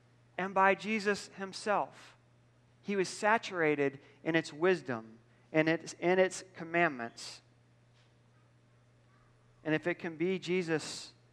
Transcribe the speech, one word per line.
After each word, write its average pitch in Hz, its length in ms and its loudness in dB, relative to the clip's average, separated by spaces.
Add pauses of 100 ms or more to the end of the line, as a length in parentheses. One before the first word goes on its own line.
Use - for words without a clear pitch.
(380)
and 190 160 -4
by 190 200 6
Jesus 202 640 -2
himself. 190 800 -4 (640)
He 202 140 -6
was 185 140 0
saturated 156 880 0 (240)
in 165 120 2
its 160 180 0
wisdom 131 680 0 (320)
and 160 160 4
its, 165 320 -2
in 175 180 2
its 185 280 2 (100)
commandments. 165 840 -4 (2250)
And 156 100 2
if 156 100 -2
it 175 100 0
can 170 200 -10
be 180 240 -2
Jesus' 165 720 -4 (220)